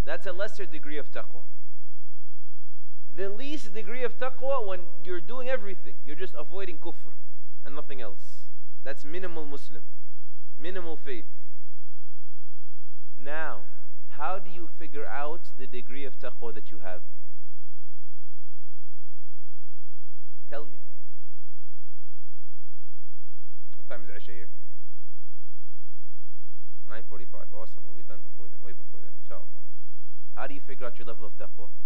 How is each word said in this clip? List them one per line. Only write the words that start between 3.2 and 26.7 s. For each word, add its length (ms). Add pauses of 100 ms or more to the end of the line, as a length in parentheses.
least 460
degree 280
of 160
taqwa 480
when 140 (240)
you're 160
doing 280
everything, 460 (100)
you're 120
just 200
avoiding 420
kufr 340 (520)
and 100
nothing 260
else. 480 (340)
That's 220
minimal 400
Muslim, 380 (760)
minimal 380
faith. 300 (1900)
Now, 460 (440)
how 300
do 120
you 180 (100)
figure 280
out 520
the 80
degree 400
of 120
taqwa 360
that 160
you 80
have? 240 (3500)
Tell 160
me. 140 (3000)
What 120
time 140
is 140
Isha 160
here? 160 (2500)